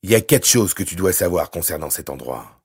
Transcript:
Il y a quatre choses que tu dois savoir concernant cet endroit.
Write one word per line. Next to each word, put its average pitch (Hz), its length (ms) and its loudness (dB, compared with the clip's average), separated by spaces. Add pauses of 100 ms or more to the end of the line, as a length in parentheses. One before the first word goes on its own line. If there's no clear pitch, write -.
Il 98 80 -6
y 113 40 8
a 107 60 6
quatre 127 260 0
choses 110 280 4
que 95 100 -4
tu 87 100 -6
dois 92 180 2
savoir 87 380 0
concernant 80 400 -6
cet - 180 -4
endroit. 64 560 -10